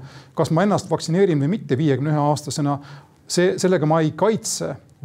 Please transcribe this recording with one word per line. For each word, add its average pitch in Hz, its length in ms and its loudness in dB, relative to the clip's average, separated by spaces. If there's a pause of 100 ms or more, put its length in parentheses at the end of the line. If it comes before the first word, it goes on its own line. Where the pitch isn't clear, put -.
(380)
kas 165 160 0
ma 175 140 4
ennast 175 260 0
vaktsineerin 160 480 2
või 156 160 0
mitte 143 200 -2
viiekümne 143 360 0
ühe 147 160 2
aastasena. 143 480 -2 (540)
See, 180 260 2
sellega 180 300 2
ma 160 160 4
ei 156 80 0
kaitse 165 640 -2 (300)